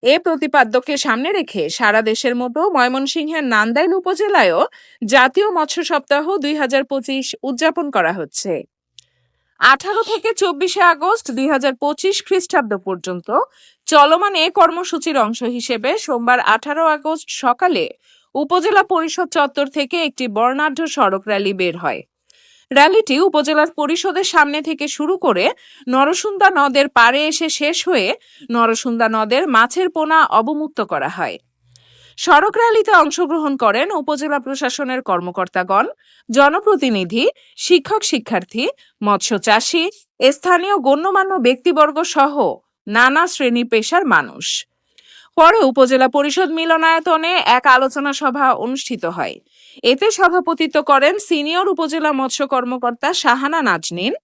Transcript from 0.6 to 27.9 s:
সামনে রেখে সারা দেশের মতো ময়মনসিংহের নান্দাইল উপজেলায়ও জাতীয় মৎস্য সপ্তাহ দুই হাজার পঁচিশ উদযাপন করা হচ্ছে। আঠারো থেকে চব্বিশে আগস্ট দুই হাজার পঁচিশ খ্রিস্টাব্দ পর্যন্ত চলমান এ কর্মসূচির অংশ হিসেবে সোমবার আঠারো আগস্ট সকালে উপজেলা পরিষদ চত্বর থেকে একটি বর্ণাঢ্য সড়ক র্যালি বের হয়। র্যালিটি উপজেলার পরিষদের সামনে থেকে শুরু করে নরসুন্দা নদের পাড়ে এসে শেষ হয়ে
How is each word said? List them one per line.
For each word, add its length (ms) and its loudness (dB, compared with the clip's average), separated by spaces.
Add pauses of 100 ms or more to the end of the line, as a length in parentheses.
সামনে 340 -2
রেখে 380 -4
সারা 320 0
দেশের 340 -2
মতো 340 -4
ময়মনসিংহের 760 -2
নান্দাইল 480 0
উপজেলায়ও 680 0 (400)
জাতীয় 500 2
মৎস্য 320 -2
সপ্তাহ 420 -2 (120)
দুই 180 -4
হাজার 300 -2
পঁচিশ 400 -6 (180)
উদযাপন 420 -2 (100)
করা 180 2
হচ্ছে। 400 -6 (1040)
আঠারো 440 2
থেকে 300 -4
চব্বিশে 480 -2 (120)
আগস্ট 380 -2
দুই 180 -2
হাজার 260 0
পঁচিশ 480 -2
খ্রিস্টাব্দ 540 -2
পর্যন্ত 500 -8 (600)
চলমান 480 4
এ 160 2
কর্মসূচির 680 0
অংশ 220 0 (180)
হিসেবে 400 -4
সোমবার 420 0 (160)
আঠারো 320 -4
আগস্ট 400 -2 (120)
সকালে 460 0 (500)
উপজেলা 480 0
পরিষদ 480 -2
চত্বর 380 0
থেকে 340 -6
একটি 240 -6
বর্ণাঢ্য 600 -2
সড়ক 400 0
র্যালি 260 -2
বের 240 -4
হয়। 240 -6 (680)
র্যালিটি 480 4
উপজেলার 580 2
পরিষদের 560 -2
সামনে 280 2
থেকে 260 -6
শুরু 300 -4
করে 280 0 (420)
নরসুন্দা 640 0
নদের 380 2
পাড়ে 380 4
এসে 220 -4
শেষ 360 -2
হয়ে 240 0 (420)